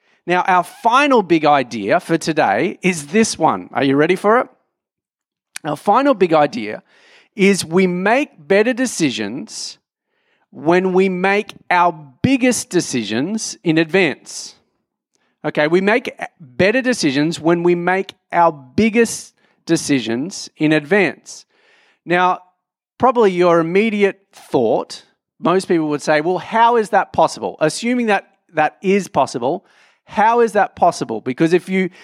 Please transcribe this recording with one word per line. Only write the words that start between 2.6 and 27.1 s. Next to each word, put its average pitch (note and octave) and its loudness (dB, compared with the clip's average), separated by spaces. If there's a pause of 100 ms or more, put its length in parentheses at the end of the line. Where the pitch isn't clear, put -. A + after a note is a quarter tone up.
is F3 -4
this G#3+ 0
one. A2+ -2
Are B2+ -2
you C#3 2
ready E3 2
for G#3+ 2
it? C#4 -6 (1160)
Our D3+ -4
final C4 2
big F3+ 2
idea A#2+ 0 (540)
is G3 2
we F3 0
make F#3 -2
better G#3+ 2
decisions D3+ -6 (720)
when F3+ 0
we F#3+ 2
make F#3+ -2 (160)
our F3 2 (300)
biggest B3 0
decisions C3+ -4
in D#3+ 0
advance. E3 -2 (880)
Okay, D3+ 0
we F3 2
make G#3 0 (280)
better F3 0
decisions D#3+ 0
when E3+ 0
we F3 2
make F3+ -4 (180)
our E3+ 4
biggest G3+ -2 (280)
decisions C#3 -2
in D#3 0
advance. D#3 -2 (580)
Now, F3+ 0 (580)
probably A#3+ 4
your F3 2
immediate G3 0
thought, - -4 (340)
most F3 -2
people E3 0
would D3 -4
say, D#3 0
"Well, F3 -2
how A#3 0
is A3 -2
that F#3+ 0